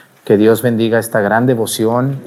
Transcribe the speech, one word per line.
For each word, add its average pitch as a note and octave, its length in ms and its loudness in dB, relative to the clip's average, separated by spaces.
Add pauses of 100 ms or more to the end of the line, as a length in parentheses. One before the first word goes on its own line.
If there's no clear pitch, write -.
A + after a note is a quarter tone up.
(240)
Que G#2+ 140 2
Dios A2 240 4
bendiga A2+ 380 0
esta A2 200 -4
gran G#2+ 280 0
devoción A#2+ 800 -2